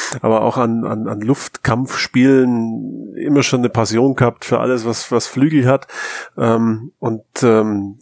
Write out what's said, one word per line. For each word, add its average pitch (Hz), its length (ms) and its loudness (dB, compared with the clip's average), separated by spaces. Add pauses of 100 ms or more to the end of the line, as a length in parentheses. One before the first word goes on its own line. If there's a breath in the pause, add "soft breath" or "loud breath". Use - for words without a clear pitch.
(200 loud breath)
aber 110 220 2
auch 117 160 0
an, 117 260 0
an, 110 240 -4
an 107 120 -6
Luftkampfspielen 117 2000 0
immer 143 260 2
schon 123 200 0
eine 120 60 0
Passion 117 460 2
gehabt - 300 0
für 120 160 0
alles, 127 240 -2
was, 117 260 -4
was 120 160 0
Flügel 143 400 2
hat. 135 220 2 (500 loud breath)
Ähm, 113 640 0
und, 113 240 -6 (180)
ähm, 107 600 2